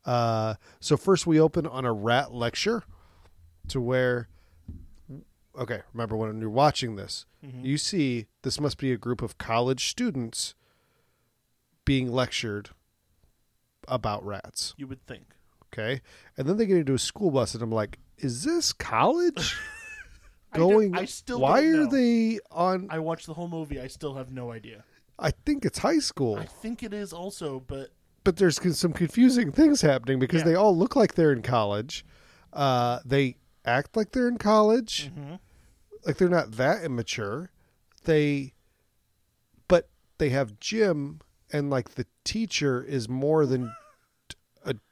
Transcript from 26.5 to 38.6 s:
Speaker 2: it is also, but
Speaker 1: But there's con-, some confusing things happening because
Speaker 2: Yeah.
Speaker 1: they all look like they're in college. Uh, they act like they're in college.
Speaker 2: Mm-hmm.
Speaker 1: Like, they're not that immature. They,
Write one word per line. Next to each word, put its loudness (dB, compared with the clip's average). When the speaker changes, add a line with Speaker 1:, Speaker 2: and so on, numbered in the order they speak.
Speaker 2:
it -10
is -10
also, -10
but -14
Speaker 1:
But 2
there's 4
con-, 0
some 0
confusing 4
things 6
happening 4
because 2
Speaker 2:
Yeah. -2
Speaker 1:
they 6
all 6
look 2
like 4
they're 6
in 0
college. -2
Uh, 0
they 0
act 0
like -2
they're 0
in -2
college. 2
Speaker 2:
Mm-hmm. -12
Speaker 1:
Like, -2
they're 4
not 2
that 0
immature. -6
They, 0